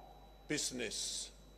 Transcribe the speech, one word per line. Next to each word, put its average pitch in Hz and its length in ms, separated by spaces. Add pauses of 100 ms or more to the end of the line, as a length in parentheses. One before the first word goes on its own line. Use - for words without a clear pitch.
(480)
business - 840 (260)